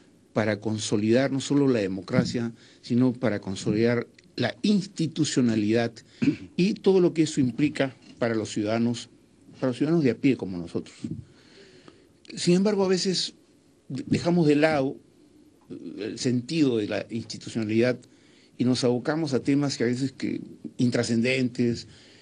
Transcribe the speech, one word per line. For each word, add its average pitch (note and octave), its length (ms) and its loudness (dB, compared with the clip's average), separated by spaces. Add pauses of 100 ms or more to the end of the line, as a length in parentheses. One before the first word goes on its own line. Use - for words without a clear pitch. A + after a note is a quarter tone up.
(320)
para G#2+ 300 0
consolidar A2 720 0
no C3 100 -4
solo C#3 260 2
la A#2+ 120 2
democracia, A2+ 720 -2 (280)
sino B2 320 2
para G#2 280 -2
consolidar A#2 640 0 (280)
la A#2 260 -2
institucionalidad A#2+ 1300 0 (640)
y F#3+ 200 2
todo F#3+ 260 4
lo F3 120 4
que D#3 100 2
eso D3+ 180 0
implica C3+ 520 0 (260)
para A#2 160 0
los G#2+ 180 -4
ciudadanos, A#2 560 -2 (460)
para C3 140 -2
los B2 80 -4
ciudadanos D#3 260 2
de A#2+ 80 4
a A2 60 -2
pie C3 200 2
como F#2+ 200 -8
nosotros". - 380 -8 (1400)
Sin F3 160 2
embargo, G3 320 2
a - 20 0
veces F#3 460 -2 (560)
de-, C3 180 -8
dejamos E3+ 400 2
de D3 80 6
lado D3 400 2 (1000)
el A2 220 -8
sentido B2+ 580 0
de G#2 100 -2
la G2+ 220 -4
institucionalidad A2+ 920 -2 (580)
y A#2 80 0
nos B2+ 180 0
abocamos C3 500 0
a A#2+ 80 0
temas C#3+ 360 0
que B2 60 -2
a A2+ 40 0
veces B2+ 260 -2
que, - 260 -6 (380)
intrascendentes, A#2+ 1080 0 (340)